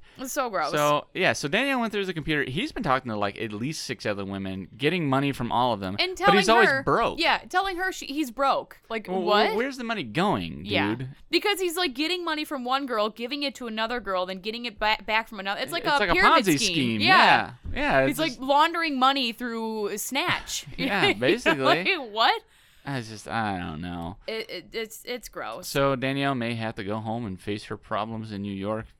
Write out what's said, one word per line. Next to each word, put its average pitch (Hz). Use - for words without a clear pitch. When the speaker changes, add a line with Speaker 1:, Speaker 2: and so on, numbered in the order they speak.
Speaker 1:
It's 254
so 262
gross. 165
Speaker 2:
So, 147
yeah, 156
so 147
Danielle 254
went 226
through 202
the 185
computer. 151
He's 208
been 269
talking 131
to, 104
like, 101
at 110
least 120
six 120
other 101
women, 98
getting 151
money 139
from 123
all 120
of 98
them. 95
Speaker 1:
And 370
Speaker 2:
But 403
he's 381
Speaker 1:
telling 330
Speaker 2:
always -
Speaker 1:
her, 269
Speaker 2:
broke. -
Speaker 1:
yeah, 294
telling 370
her 370
she, -
he's 277
broke. 240
Like, 226
Speaker 2:
Well, 190
Speaker 1:
what? 214
Speaker 2:
where's 262
the 247
money 220
going, 104
Speaker 1:
Yeah. 151
Speaker 2:
dude? 127
Speaker 1:
Because 381
he's, 349
like, 359
getting 339
money 302
from 277
one 269
girl, 220
giving 247
it 277
to 247
another 226
girl, 185
then 190
getting 226
it 214
ba-, 214
back 220
from 214
another. 196
It's 262
like 339
Speaker 2:
It's 311
Speaker 1:
a 285
Speaker 2:
like 311
a 170
Speaker 1:
pyramid 330
Speaker 2:
Ponzi 170
Speaker 1:
scheme. 196
Speaker 2:
scheme. 120
Speaker 1:
Yeah. 156
Speaker 2:
Yeah. -
Yeah, 254
Speaker 1:
He's, 277
Speaker 2:
it's 262
Speaker 1:
like, 320
Speaker 2:
just 233
Speaker 1:
laundering 302
money 262
through 220
Snatch. -
<laughs> -
Speaker 2:
Yeah, 202
Speaker 1:
You 370
know, -
Speaker 2:
basically. 269
Speaker 1:
like, 311
what? 226
Speaker 2:
I 139
just, 107
I 101
don't 82
know. 87
Speaker 1:
It, 220
it, 175
it's, 220
it's 247
gross. 120
Speaker 2:
So 139
Danielle 135
may 120
have 110
to 107
go 101
home 113
and 92
face 107
her -
problems 110
in 101
New 101
York 107